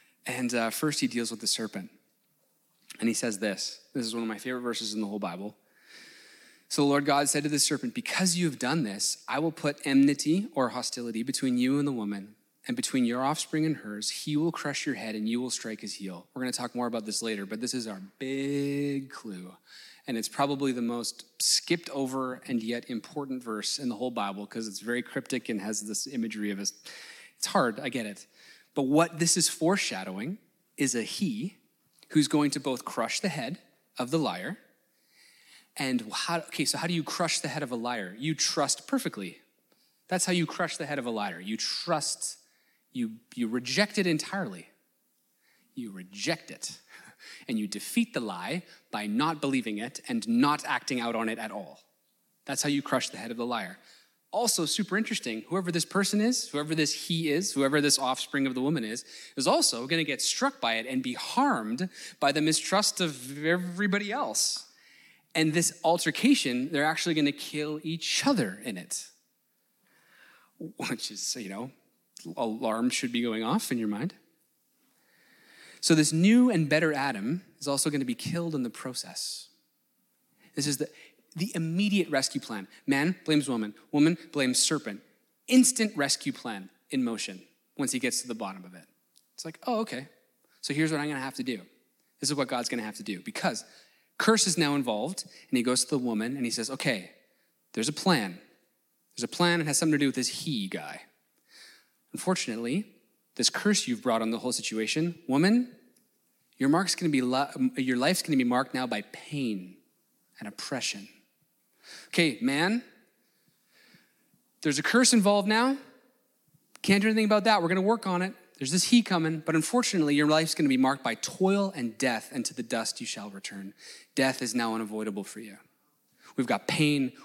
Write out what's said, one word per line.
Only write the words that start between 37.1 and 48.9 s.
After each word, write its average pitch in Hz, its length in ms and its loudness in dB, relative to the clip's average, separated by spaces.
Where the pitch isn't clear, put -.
the - 80 -4
head 143 160 -4
of 123 80 -6
a 127 40 -4
liar? 113 440 -4
You 151 140 0
trust - 540 0
perfectly. 208 520 -4
That's - 180 0
how 185 80 0
you 170 120 4
crush 160 320 -4
the 156 80 -6
head 143 140 -4
of 120 60 -6
a 120 40 -2
liar. 104 300 -4
You 104 180 -6
trust, - 800 -4
you, 113 280 -4
you 120 140 -2
reject 127 500 0
it 185 100 2
entirely. 156 600 -4
You - 180 -10
reject 98 600 -6
it. - 340 -12
<laughs> - 40 -20
And 113 120 0
you 104 80 -2
defeat 151 460 -2
the 139 60 -2
lie 107 440 -6